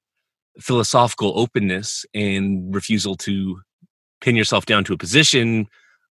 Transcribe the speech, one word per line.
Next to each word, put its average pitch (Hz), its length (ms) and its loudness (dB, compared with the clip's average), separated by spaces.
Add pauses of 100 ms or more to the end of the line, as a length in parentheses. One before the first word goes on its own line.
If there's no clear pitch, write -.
(600)
philosophical 117 800 0
openness 104 760 -2
and 98 600 -2
refusal 98 420 -2
to 95 440 -4 (640)
pin 123 140 2
yourself 107 300 2
down 104 200 4
to 101 80 -4
a 85 40 -2
position 117 680 2 (480)